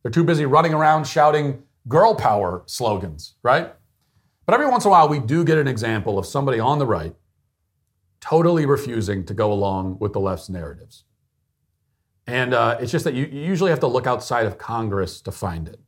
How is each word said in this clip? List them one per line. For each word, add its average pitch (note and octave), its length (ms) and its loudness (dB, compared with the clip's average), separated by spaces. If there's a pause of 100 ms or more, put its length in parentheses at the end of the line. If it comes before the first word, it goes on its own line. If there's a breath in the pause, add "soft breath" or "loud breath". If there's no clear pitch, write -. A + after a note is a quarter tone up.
They're A2+ 100 -8
too E3 140 2
busy D3+ 200 0
running D#3 280 4
around D#3 320 2
shouting D3 580 2 (240)
girl F3+ 280 4
power G2 500 0
slogans, G2 800 -6
right? D3 300 0 (720)
But G3+ 100 4
every C#4+ 120 2
once B3 180 0
in G3+ 40 6
a - 20 6
while, D#3 160 8
we D3 120 -2
do D3 260 0
get D#3 120 2
an C#3+ 100 0
example A2 500 -4
of F#2+ 80 -4
somebody C3+ 340 -2
on C#3 200 0
the C3+ 60 0
right E2 300 -4 (1040)
totally E3 460 2
refusing G#2 600 -2
to - 80 -10
go G#2 200 0
along F#2+ 460 -4
with G#2 140 -4
the G#2 60 -4
left's F#2+ 300 -4
narratives. E2+ 560 -14 (1200)
And, B2 280 -2
uh, A#2 260 2
it's B2 120 -6
just D#3+ 120 -2
that D3+ 100 -2
you, C3+ 120 -2
you C#3+ 160 -12
usually F3+ 280 0
have D3+ 120 0
to D3 60 2
look B2 200 -2
outside A#2 380 -2
of G2 120 -6
Congress G2+ 640 -6
to - 100 -10
find E2 360 -8
it. - 200 -20